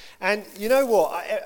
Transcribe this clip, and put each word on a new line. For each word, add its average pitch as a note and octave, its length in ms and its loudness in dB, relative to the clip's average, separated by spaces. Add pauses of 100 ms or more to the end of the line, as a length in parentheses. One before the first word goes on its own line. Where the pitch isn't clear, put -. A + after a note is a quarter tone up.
(200)
And G3+ 240 -2 (140)
you G#3 100 -4
know C4+ 160 4
what? G3+ 280 2
I, F#3 340 -4